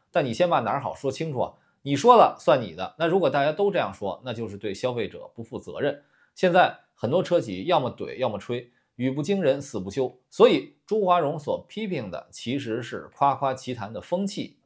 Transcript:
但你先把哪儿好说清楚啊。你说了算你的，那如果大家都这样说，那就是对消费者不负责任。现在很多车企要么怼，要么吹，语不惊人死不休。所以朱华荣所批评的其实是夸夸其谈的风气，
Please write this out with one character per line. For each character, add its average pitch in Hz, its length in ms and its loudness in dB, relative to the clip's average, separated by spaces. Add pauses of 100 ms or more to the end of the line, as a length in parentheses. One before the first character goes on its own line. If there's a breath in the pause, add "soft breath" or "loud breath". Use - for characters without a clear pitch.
(120)
但 - 120 2
你 120 80 -4
先 175 160 2
把 156 120 2
哪 107 100 -2
儿 135 100 -2
好 113 140 -6
说 139 160 -4
清 156 220 -6
楚 120 80 -4
啊。 - 140 -4 (280 soft breath)
你 139 140 0
说 233 180 8
了 202 240 8
算 143 240 4
你 90 100 -8
的， 90 260 -8
那 165 100 0
如 175 100 2
果 165 100 2
大 139 140 2
家 151 80 2
都 202 220 0
这 170 80 -2
样 101 120 -4
说， 95 320 -6
那 123 80 -8
就 110 140 -6
是 101 100 -12
对 101 160 -6
消 123 220 -4
费 107 140 -4
者 85 260 -16
不 117 80 -14
负 113 160 -12
责 90 220 -12
任。 139 240 -4 (320 soft breath)
现 180 160 2
在 170 260 4 (160)
很 113 160 -4
多 180 120 0
车 175 180 0
企 95 240 -8
要 165 160 2
么 120 100 -4
怼， 80 280 -10
要 127 100 -2
么 104 100 -6
吹， 123 320 -8 (260 soft breath)
语 127 140 -2
不 143 120 -4
惊 196 200 -2
人 90 180 2
死 - 200 -8
不 92 100 -8
休。 131 240 -2 (140)
所 - 180 8
以 - 280 2 (120)
朱 208 200 0
华 175 120 4
荣 156 200 0
所 127 280 -4
批 214 220 -8
评 123 220 -6
的 - 200 -12
其 127 280 -6
实 113 240 -6
是 95 320 -12
夸 139 200 2
夸 131 200 -2
其 127 200 -10
谈 110 160 -10
的 110 100 -10
风 190 260 -4
气， - 400 -10